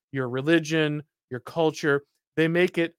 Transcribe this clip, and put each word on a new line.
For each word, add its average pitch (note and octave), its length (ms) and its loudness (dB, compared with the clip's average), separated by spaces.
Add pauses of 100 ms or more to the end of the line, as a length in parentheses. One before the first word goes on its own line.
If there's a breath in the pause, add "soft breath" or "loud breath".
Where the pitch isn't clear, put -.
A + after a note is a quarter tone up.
(120)
your C3 160 -4
religion, D3+ 720 0 (280)
your B2+ 100 -8
culture. D3+ 640 0 (320)
They D#3+ 120 2
make E3+ 300 0
it E3 200 -2